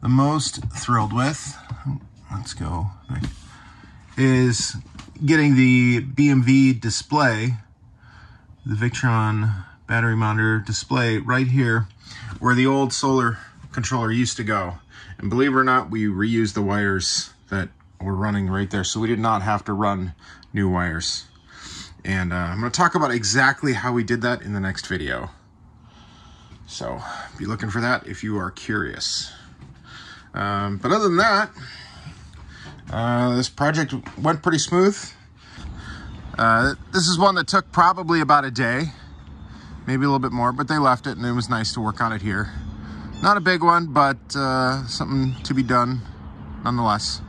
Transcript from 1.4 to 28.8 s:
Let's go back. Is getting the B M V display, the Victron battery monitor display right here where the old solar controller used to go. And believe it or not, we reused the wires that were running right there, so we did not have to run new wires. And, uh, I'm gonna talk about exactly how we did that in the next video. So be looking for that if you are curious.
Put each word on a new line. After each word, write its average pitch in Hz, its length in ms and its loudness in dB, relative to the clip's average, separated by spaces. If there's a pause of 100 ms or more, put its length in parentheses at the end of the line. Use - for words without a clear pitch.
Let's - 220 -8
go 85 340 -4 (200)
back. - 140 -6 (920)
Is 127 600 2 (480)
getting 147 300 6
the 123 460 6
B 135 280 2
M 135 140 6
V 131 300 6
display, 117 840 0 (1120)
the 110 80 -4
Victron 110 880 0 (220)
battery 113 300 0
monitor 110 420 2
display 110 600 -2
right 127 280 0
here 117 400 2 (540)
where 123 160 4
the 127 100 4
old 135 260 2
solar 127 460 2 (320)
controller 117 400 -2
used 120 280 0
to 123 40 -6
go. 98 360 -4 (400)
And 98 120 -4
believe 135 220 4
it 131 40 2
or 131 60 4
not, 127 280 2
we 107 160 -2
reused 107 480 0
the 107 80 -2
wires 98 680 0 (180)
that 95 200 -4 (320)
were 95 160 -4
running 101 320 0
right 95 200 -2
there, 98 140 -2
so - 160 -4
we 110 80 -2
did 110 140 0
not 110 220 2
have 104 240 -2
to 107 60 -4
run 98 420 -2 (380)
new 101 160 0
wires. 90 580 -2 (800)
And, 92 280 -2
uh, 90 40 -2
I'm 90 220 -4
gonna 120 120 -4
talk 175 260 2
about 147 160 2
exactly 131 600 2
how 117 180 -2
we 120 100 0
did 117 200 -2
that 120 200 -2
in 101 100 -8
the 101 60 -2
next 95 300 -4
video. 71 420 -6 (1400)
So 60 300 -8 (380)
be - 80 -6
looking 110 240 -4
for 110 100 -2
that 120 260 -2
if - 160 -12
you 107 140 -4
are 95 140 -4
curious. - 840 -6 (1000)